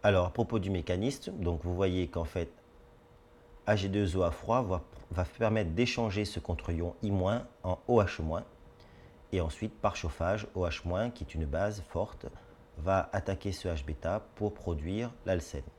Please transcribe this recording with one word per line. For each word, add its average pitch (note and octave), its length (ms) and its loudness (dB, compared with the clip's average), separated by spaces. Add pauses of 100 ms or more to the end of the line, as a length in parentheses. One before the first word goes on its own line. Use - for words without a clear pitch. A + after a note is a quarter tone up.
Alors, F#2+ 260 6
à - 20 -2
propos A2+ 300 0
du F#2+ 100 -2
mécanisme, F#2+ 640 -2
donc E2+ 300 0
vous F2 120 -2
voyez F#2 320 2
qu'en E2+ 160 -2
fait, E2 260 -4 (1160)
A G#2 80 6
G G2 140 -2
deux F#2+ 260 2
O F#2 80 4
à E2+ 80 4
froid A2+ 300 0
va, F#2 200 0 (300)
va F2 140 0
permettre G#2+ 460 2
d'échanger G#2+ 520 2
ce - 160 -4
contre-ion F2 640 -2
I-, G2+ 80 2
en F#2+ 680 0 (100)
O A#2 140 8
H F#2 200 0
moins. D#2+ 240 -2 (880)
Et F#2 80 4
ensuite, E2 340 -4
par G2+ 220 0
chauffage, F2+ 580 -2
O F2+ 100 0
H E2 220 -4
moins, G2 220 0
qui - 160 -10
est - 100 -14
une D#2 100 -2
base F#2+ 440 -2
forte, - 380 -4 (500)
va F2+ 340 2
attaquer G2 400 -2
ce F#2+ 160 -6
H-bêta D#2+ 540 -2 (140)
pour G#2 180 -2
produire F2+ 600 -4 (120)
l'alcène. E2 400 -2 (140)